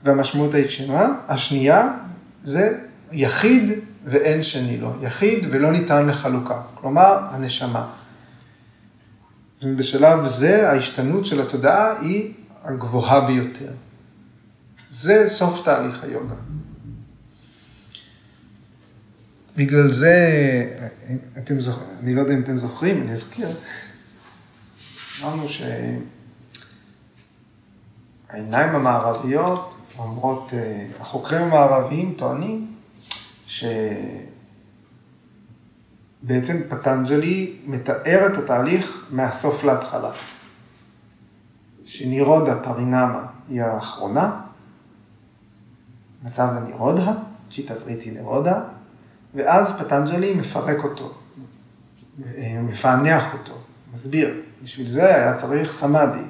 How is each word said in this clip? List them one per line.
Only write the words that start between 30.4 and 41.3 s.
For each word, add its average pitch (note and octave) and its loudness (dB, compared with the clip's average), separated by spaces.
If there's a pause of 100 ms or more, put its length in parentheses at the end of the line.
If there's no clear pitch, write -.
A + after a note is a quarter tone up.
אה, G#2+ -6 (140)
החוקרים D#3 -4
המערביים D3 4
טוענים G3 -6 (720)
שבעצם G#2+ -6 (2500)
פטנג'לי D3 0 (100)
מתאר D3+ 2
את - -4
התהליך D3 -2
מהסוף C3 -2
להתחלה. - -2 (1700)